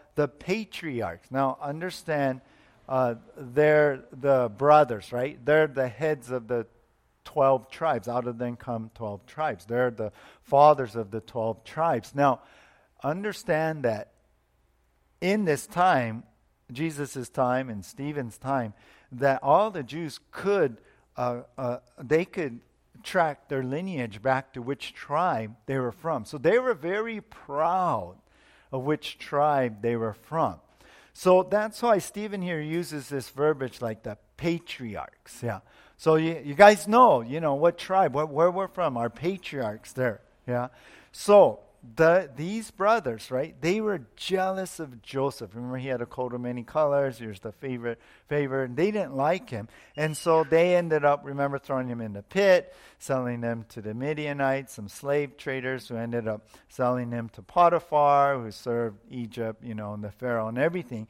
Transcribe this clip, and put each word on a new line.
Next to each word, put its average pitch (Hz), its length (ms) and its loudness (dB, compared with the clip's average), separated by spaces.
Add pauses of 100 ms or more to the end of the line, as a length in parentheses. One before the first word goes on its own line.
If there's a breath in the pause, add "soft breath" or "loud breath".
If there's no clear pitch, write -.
(140 soft breath)
the 147 140 0
patriarchs, 143 1000 -6
now 131 280 -2
understand, 147 840 -4 (440 soft breath)
uh, 131 280 0 (200)
they're 147 760 4
the 131 460 2
brothers, 139 520 6
right? 123 320 -6
They're 151 260 4
the 131 200 -2
heads 127 420 -4
of 120 180 -6
the 117 180 -2 (580)
twelve 135 460 2
tribes. 131 380 -2
Out 120 180 -2
of 120 100 -6
them 120 200 -6
come 113 380 -8
twelve 104 300 -10
tribes. 147 400 -6
They're 123 260 0
the 107 220 -8 (300 loud breath)
fathers 139 520 6
of 110 160 -6
the 110 120 -8
twelve 113 420 -6
tribes. 156 500 -2
Now, 135 280 2 (600 soft breath)
understand 160 840 -4
that 107 280 -4 (1080)
in 196 240 0
this 147 200 0
time, 131 580 0 (460)
Jesus' 143 600 -8
time 127 400 0
and 104 120 -10
Stephen's 139 540 -8
time, 127 380 -4 (380 soft breath)
that 135 300 0
all 175 280 4
the 180 120 -8
Jews 147 380 -10 (100)
could, 180 460 0 (400 soft breath)
uh, 123 280 -4 (120)
uh, 123 220 -4 (200)
they 156 280 0
could 131 340 -8 (440)
track 160 440 -2
their 135 140 -2
lineage 131 580 -6
back 131 320 -2
to 131 80 -12
which 131 320 -8
tribe 143 640 -4 (120)
they 135 120 -2
were 123 140 -2
from. 147 320 -6
So - 120 -12
they 160 220 4
were 254 160 0
very 202 460 -4
proud 147 960 -2 (560 soft breath)
of 127 100 -6
which 147 360 -4
tribe 139 640 0
they 117 120 0
were 113 200 -4
from. 143 420 -4 (560 soft breath)
So 185 320 4
that's 214 360 -2
why 233 180 4
Stephen 202 440 -8
here 175 180 -4
uses 151 480 -6
this 135 200 -6
verbiage 139 520 -2
like 110 220 -8
the 104 160 -12 (180)
patriarchs, 127 1080 -8
yeah. 110 160 -6 (360 soft breath)
So 160 200 4
you, 160 280 -2
you 143 100 -8
guys 202 340 8
know, 214 320 8
you 120 180 -6
know, 156 160 0
what 165 240 2
tribe, 185 380 2
where, 151 100 0
where 156 240 2
we're 185 160 -4
from, 160 300 -4
our 117 140 -2
patriarchs 131 840 -8
there, 123 280 -2 (280)
yeah. 123 200 -2 (440 loud breath)
So 185 480 6 (340)
the, 165 420 4
these 202 360 -8
brothers, 185 580 0
right, 131 300 -4
they 180 200 0
were 208 220 -4 (140)
jealous 190 640 -4
of 127 200 -12
Joseph. 131 540 -4
Remember, 123 220 -8
he 127 100 -8
had 123 160 -4
a 120 40 -4
coat 123 280 -6
of 123 60 -8
many 123 240 -6
colors. 143 540 0
He 117 100 -12
was 101 100 -12
the 107 140 -12
favorite, 120 480 -8 (280 soft breath)
favorite, 135 360 -2
and 123 120 -8
they 180 140 2
didn't 170 260 -4
like 156 320 0
him. 113 200 -8 (280 loud breath)
And 151 200 -2
so 160 260 4
they 165 320 4
ended 160 300 2
up, 143 180 4
remember, 139 340 -2
throwing 131 320 -4
him 120 120 -6
in 110 140 -8
the 101 100 -12
pit, 190 500 4 (240 loud breath)
selling 123 420 -4
them 117 300 -4
to - 100 -14
the 107 140 -8
Midianites, 139 800 -4
some 104 140 -14
slave 143 480 -2
traders 131 500 -6
who 120 100 -8
ended 117 300 -4
up 107 220 -6 (200 soft breath)
selling 123 420 -2
them 117 200 -6
to - 120 -20
Potiphar, 147 960 4
who 113 100 -8
served 117 480 -4 (100)
Egypt, 113 540 -8
you 120 120 -12
know, 104 200 -8
and 104 80 -10
the 104 80 -10
Pharaoh 117 380 -4
and 117 100 -6
everything. 147 520 -4